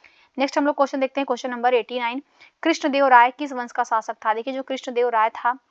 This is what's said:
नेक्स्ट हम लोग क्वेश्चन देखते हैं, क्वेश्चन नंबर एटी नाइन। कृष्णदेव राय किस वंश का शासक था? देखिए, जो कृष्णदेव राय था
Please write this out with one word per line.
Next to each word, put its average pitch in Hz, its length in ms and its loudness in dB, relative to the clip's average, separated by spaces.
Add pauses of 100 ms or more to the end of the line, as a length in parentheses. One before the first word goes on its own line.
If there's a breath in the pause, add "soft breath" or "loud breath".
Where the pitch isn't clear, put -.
(380 soft breath)
नेक्स्ट 269 200 0
हम 285 80 2
लोग 285 100 0
क्वेश्चन 277 240 0
देखते 269 220 -2
हैं, 277 40 -2
क्वेश्चन 254 240 -4
नंबर 247 240 0
एटी 240 260 0
नाइन। 240 220 -6 (420 soft breath)
कृष्णदेव 277 440 2
राय 247 240 8
किस 277 220 -10
वंश 240 180 -10
का 247 120 -2
शासक 226 320 -4 (100)
था? 220 80 2
देखिए, 233 200 -6
जो 262 100 -6
कृष्णदेव 247 460 -4
राय 226 200 2
था 247 280 -4 (140)